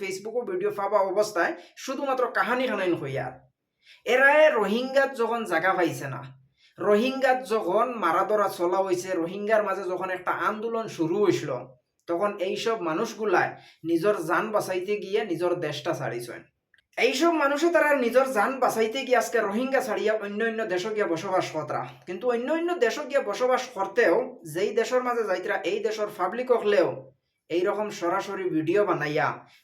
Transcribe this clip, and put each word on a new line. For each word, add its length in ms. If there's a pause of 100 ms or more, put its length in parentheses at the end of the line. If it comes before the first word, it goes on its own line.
Facebook-এ 400 (100)
ভিডিও 280
পাবা 180 (140)
অবস্থায় 420 (320)
শুধুমাত্র 380 (140)
কাহানি 320
খানাইন 320
হইয়ার। 320 (720)
এরা 240 (300)
রোহিঙ্গার 500 (100)
যখন 200 (120)
জায়গা 280
পাইছে 360
না, 60 (560)
রোহিঙ্গার 640 (140)
যখন 320 (180)
মারাদরা 440 (120)
চলা 260
হইছে, 280
রোহিঙ্গার 540
মাঝে 240
যখন 260
একটা 140 (180)
আন্দোলন 360 (120)
শুরু 260
হইছিল, 280 (560)
তখন 220 (180)
এইসব 300 (120)
মানুষগুলায় 640 (380)
নিজের 260 (140)
জান 240
বাঁচাইতে 400 (100)
গিয়ে 160 (120)
নিজের 220 (120)
দেশটা 340
ছাড়িছেন। 420 (560)
এইসব 340 (120)
মানুষে 320
তারা 140 (160)
নিজের 220 (100)
জান 140 (120)
বাঁচাইতে 440
গিয়ে 140
আজকে 180
রোহিঙ্গা 480
ছাড়িয়া 260 (120)
অন্য 140 (100)
অন্য 120 (120)
দেশে 220
গিয়া 180
বসবাস 320 (100)
কতরা, 280 (240)
কিন্তু 260
অন্য 140 (100)
অন্য 120 (160)
দেশে 240
গিয়া 200
বসবাস 340 (120)
করতেও 400 (380)
যেই 260
দেশের 280
মাঝে 220
যাইতরা, 260 (160)
এই 160
দেশের 300
পাবলিক 320 (120)
হলেও 280 (600)
এইরকম 380 (120)
সরাসরি 460 (100)
ভিডিও 340
বানাইয়া 380 (360)